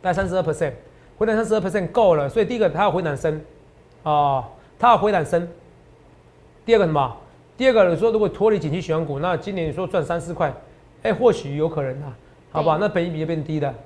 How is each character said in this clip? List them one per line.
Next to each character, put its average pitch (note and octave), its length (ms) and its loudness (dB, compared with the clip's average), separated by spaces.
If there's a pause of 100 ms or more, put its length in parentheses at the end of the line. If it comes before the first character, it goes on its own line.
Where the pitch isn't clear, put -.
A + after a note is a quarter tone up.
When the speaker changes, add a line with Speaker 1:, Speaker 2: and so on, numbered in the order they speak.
Speaker 1:
大 F3+ 100 0
概 - 20 0
三 F#3+ 120 0
十 F3 120 -4
二 F#3 40 2
percent， D#3 300 -2 (460)
回 G#3+ 100 0
档 A3 80 2
三 A3 100 0
十 G#3 80 0
二 A3 60 2
percent F3+ 300 -2
够 G3 260 4
了， C#3+ 140 0
所 A3+ 120 0
以 F#3+ 40 4
第 B3 100 -4
一 - 20 -4
个 G3 120 2
它 D#3+ 140 0
要 G3+ 60 4
回 F3 120 0
档 D3 160 -4
深， D#3 260 -4 (600)
哦， C#3+ 420 2 (340)
它 A#3 80 4
要 A#3 100 6
回 G#3 140 2
档 E3 140 0
深。 F3 200 -2 (1200)
第 A3+ 80 4
二 G#3+ 60 6
个 F#3+ 60 4
什 E3 40 0
么？ C#3 280 -2 (400)
第 B3+ 100 2
二 B3 60 6
个 G3 160 6
你 E3 80 0
说 A3+ 140 2
如 A3 60 0
果 G#3 120 2
脱 G#3+ 200 0
离 G#3 80 2
景 D3+ 140 -4
气 F3+ 80 -2
循 D#3+ 160 -2
环 D#3+ 100 -2
股， C#3+ 140 -6
那 F3 160 -2
今 G3 180 -8
年 E3 140 -4
你 C#3+ 60 -4
说 F3+ 120 -4
赚 F3 160 -2
三 E3 200 -4
四 E3 120 -10
块， D3 200 -2 (500)
哎， A3+ 100 0
或 A3 200 4
许 C#3+ 240 -6
有 D#3 100 0
可 D#3+ 140 -4
能 C3 100 -4 (100)
啊， C3+ 140 -12 (360)
好 D#3+ 120 -2
不 E3 60 4
好？ D#3 80 2
Speaker 2:
对。 G#3 100 0
Speaker 1:
那 - 60 -4
本 F3 120 0
益 F3 40 -6
比 D#3 100 -6
就 D#3+ 60 -2
变 D#3+ 180 -4
低 D#3 160 -4
了 C#3 140 -4 (120)